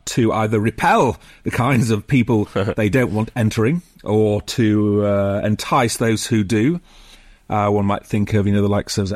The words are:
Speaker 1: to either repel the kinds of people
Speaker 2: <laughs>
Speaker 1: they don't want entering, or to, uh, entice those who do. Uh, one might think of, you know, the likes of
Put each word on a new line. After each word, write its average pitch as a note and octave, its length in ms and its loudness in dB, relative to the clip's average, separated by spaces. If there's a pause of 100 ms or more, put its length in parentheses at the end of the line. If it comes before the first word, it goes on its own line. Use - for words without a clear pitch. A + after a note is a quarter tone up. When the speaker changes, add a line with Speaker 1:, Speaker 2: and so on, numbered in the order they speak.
Speaker 1:
to A2+ 260 0
either G#2+ 260 0
repel B2 600 0 (260)
the - 60 -4
kinds B2 400 2
of G#2 160 -2
people A#2 380 2
Speaker 2:
<laughs> G2+ 320 -4
Speaker 1:
they G#2+ 120 2
don't F2+ 240 0
want G#2+ 240 -2
entering, A#2 460 0 (200)
or G#2 400 0
to, G#2 640 0
uh, G2+ 380 0
entice A2+ 520 0
those A2+ 300 -2
who A2 180 0
do. A#2+ 360 0 (680)
Uh, G#2 200 0
one G#2 160 0
might G2 220 -2
think G#2 260 -2
of, G#2 140 2
you G2+ 60 0
know, G2+ 100 2
the G2+ 60 2
likes - 280 -2
of G2 200 -2